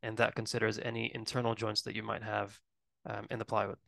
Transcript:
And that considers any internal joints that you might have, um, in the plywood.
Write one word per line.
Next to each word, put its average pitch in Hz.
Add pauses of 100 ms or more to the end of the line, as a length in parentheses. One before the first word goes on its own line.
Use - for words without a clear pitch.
And 110
that 113
considers 110
any 117
internal 117
joints 110
that 110
you 110
might 110
have, 104 (460)
um, 110
in 123
the 113
plywood. 104 (100)